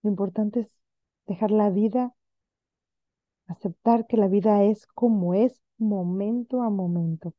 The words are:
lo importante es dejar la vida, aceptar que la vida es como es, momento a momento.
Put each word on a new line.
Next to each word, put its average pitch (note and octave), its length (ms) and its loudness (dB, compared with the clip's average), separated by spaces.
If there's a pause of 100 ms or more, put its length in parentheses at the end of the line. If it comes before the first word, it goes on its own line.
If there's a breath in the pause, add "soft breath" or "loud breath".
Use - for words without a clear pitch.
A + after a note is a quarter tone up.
lo G#3 80 -2
importante G3+ 520 -2
es G#3+ 80 -10 (580)
dejar G3+ 240 -2
la G#3+ 180 4
vida, A3 440 0 (1300)
aceptar A3+ 600 -2
que A#3 100 0
la G3+ 100 4
vida G3+ 360 2
es G#3 240 0
como G3+ 460 0
es, A#3+ 280 0 (160)
momento G#3 840 -2
a A3+ 80 -2
momento. F3 680 -4